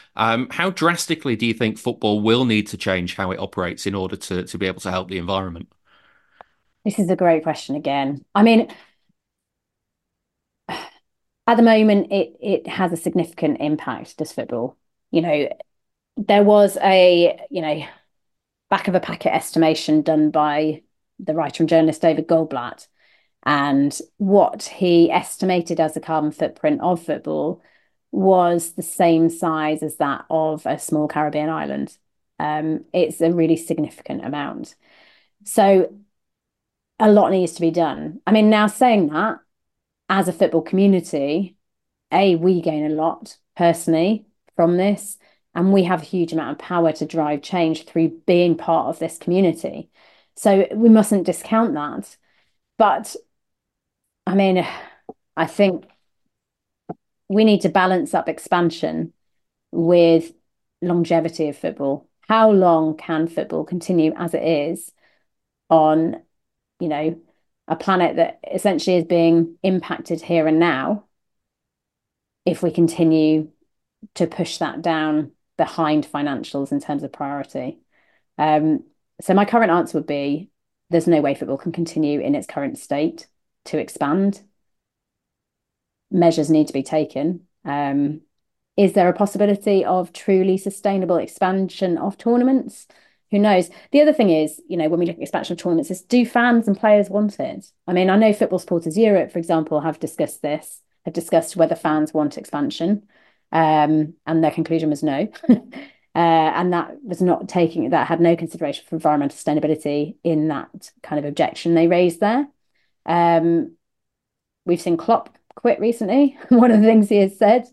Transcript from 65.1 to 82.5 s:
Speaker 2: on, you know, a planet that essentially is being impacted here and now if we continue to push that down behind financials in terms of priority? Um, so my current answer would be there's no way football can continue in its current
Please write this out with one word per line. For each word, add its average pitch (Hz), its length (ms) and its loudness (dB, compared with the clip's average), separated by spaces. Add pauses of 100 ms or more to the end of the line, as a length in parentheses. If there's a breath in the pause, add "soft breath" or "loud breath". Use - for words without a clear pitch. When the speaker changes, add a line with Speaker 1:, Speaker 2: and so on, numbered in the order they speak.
Speaker 2:
on, 156 500 4 (600)
you 175 80 -4
know, 156 320 -4 (480)
a 160 80 -4
planet 180 400 0
that - 240 0 (120)
essentially 185 440 0
is 170 80 2
being 165 580 2
impacted 175 580 -4
here 165 260 0
and 160 120 2
now 165 460 0 (1400)
if 180 180 -2
we 170 80 0
continue 160 800 2 (640)
to 175 100 0
push - 320 -8
that 160 240 -8
down 156 500 -2 (240)
behind 151 500 -2
financials 139 640 -6
in 143 80 -2
terms 143 220 -8
of 139 100 -12
priority? 139 640 -10 (580)
Um, 151 480 2 (360)
so - 120 -2
my 196 120 4
current 220 260 2
answer 170 260 0
would 143 100 -4
be 143 440 -6 (400)
there's 165 160 2
no 165 140 4
way 143 140 -2
football - 220 -8
can 165 160 -8
continue 156 480 -4
in 143 140 -2
its 147 120 -6
current - 320 -8